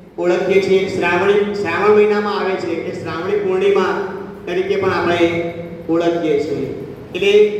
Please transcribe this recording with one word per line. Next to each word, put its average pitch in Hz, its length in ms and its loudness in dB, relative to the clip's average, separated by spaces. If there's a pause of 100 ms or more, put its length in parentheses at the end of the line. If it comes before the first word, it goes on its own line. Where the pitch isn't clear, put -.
(160)
ઓળખીએ 185 440 2
છીએ. 190 280 2
શ્રાવણી, 196 640 2
શ્રાવણ 202 420 2
મહિનામાં 208 440 2
આવે 185 160 -2
છે 170 160 -4
એટલે 165 300 -6
શ્રાવણી 170 380 -4
પૂર્ણિમા 190 540 2 (520)
તરીકે 185 300 -2
પણ 185 140 0
આપણે 175 300 0 (680)
ઓળખીએ 165 540 0
છીએ. 143 240 -4 (480)
એટલે 196 160 2 (280)